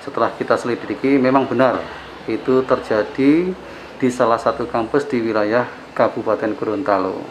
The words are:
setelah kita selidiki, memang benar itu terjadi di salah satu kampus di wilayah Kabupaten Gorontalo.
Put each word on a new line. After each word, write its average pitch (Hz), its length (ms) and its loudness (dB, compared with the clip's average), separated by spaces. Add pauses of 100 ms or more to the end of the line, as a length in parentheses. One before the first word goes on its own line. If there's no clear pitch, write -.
setelah 113 320 -2
kita 120 240 0
selidiki, 120 560 0
memang 131 320 4
benar 120 320 2 (480)
itu 127 400 2
terjadi 139 880 2 (400)
di 131 160 0
salah 117 240 2
satu 117 320 0
kampus 120 400 -2
di 120 160 0
wilayah 110 400 2 (320)
Kabupaten 110 640 0
Gorontalo. 98 720 0